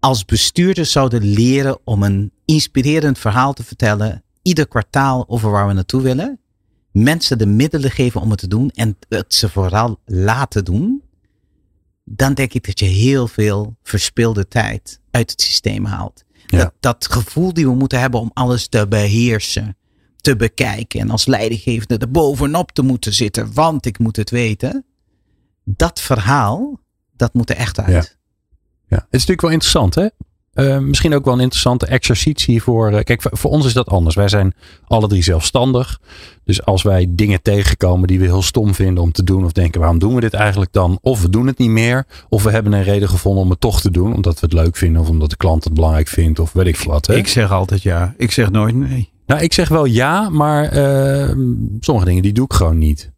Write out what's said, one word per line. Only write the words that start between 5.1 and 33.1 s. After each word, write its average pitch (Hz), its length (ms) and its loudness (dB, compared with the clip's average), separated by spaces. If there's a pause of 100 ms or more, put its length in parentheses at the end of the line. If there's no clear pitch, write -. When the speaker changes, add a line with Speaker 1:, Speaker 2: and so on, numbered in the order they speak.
Speaker 1:
over 110 220 -2
waar 101 160 0
we 101 60 0
naartoe 98 300 -2
willen, 151 360 -2 (540)
mensen 131 460 0
de 107 80 2
middelen 135 440 0
geven 123 300 -2
om 104 100 -2
het 104 80 0
te 92 100 -10
doen 113 260 -2
en 110 220 -2 (120)
het - 260 -6
ze - 140 0
vooral 101 560 -2
laten 107 600 -2
doen, 202 380 -2 (1000)
dan 135 300 -2
denk 131 180 -4
ik - 140 -6
dat - 120 -8
je - 80 0
heel 120 420 2
veel 107 540 -4
verspilde 107 680 -2
tijd - 520 -6 (100)
uit 117 200 -2
het - 120 -8
systeem 104 420 -4
haalt." - 380 -8 (240)
Speaker 2:
Ja. 90 120 2
Speaker 1:
Dat, 85 220 0
dat - 320 -4
gevoel 165 420 -2
die 160 120 2
we 127 80 2
moeten 131 260 0
hebben 123 200 -2
om 110 140 -6
alles 123 340 -2
te 104 200 0
beheersen, 107 880 0 (400)
te 135 200 0
bekijken 113 640 -4
en 104 100 -2
als 110 160 -2
leidinggevende 113 720 -2
er 117 120 -6
bovenop 147 640 0
te 143 100 -2
moeten 127 320 -2
zitten, 107 400 -4
want 151 320 0
ik 110 120 -6
moet 113 180 -2
het 107 140 -4
weten. 120 540 -4 (800)
Dat - 360 -2
verhaal, 123 800 -2 (360)
dat - 180 -2
moet 120 160 0
er - 60 -4
echt 113 240 -6
uit. 95 120 0
Speaker 2:
Ja. 87 120 2 (840)
Ja. - 100 0
Het - 140 -2
is - 0 - (160)
natuurlijk 185 140 0
wel 170 100 0
interessant, 156 440 2
hè? 185 120 2 (460)
Eh, 135 260 2
misschien 143 360 0
ook 139 100 2
wel 127 100 2
een 127 60 2
interessante 127 460 0
exercitie 123 760 0
voor, 113 300 2
eh, 104 120 2
kijk, - 180 -2